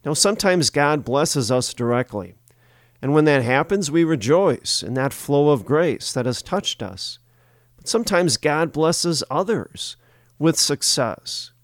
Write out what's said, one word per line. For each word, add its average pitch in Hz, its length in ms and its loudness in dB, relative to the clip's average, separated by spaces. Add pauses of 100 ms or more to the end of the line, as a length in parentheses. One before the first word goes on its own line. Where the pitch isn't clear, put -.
Now, 156 100 -2
sometimes 185 560 2
God 147 340 0
blesses 135 480 0
us 127 200 0
directly, 120 640 -2 (640)
and 139 140 -2
when 156 120 6
that 139 180 4
happens, 143 480 0
we 170 100 4
rejoice 156 840 0
in 123 100 -6
that 131 180 -2
flow 143 380 2
of 117 140 2
grace 151 480 0
that 123 140 -2
has 123 160 -4
touched - 400 -6
us. - 380 -12 (560)
But - 100 -18
sometimes 180 500 2
God 156 360 0
blesses 160 580 0
others 165 680 -4 (400)
with 156 220 2
success. - 960 -2 (120)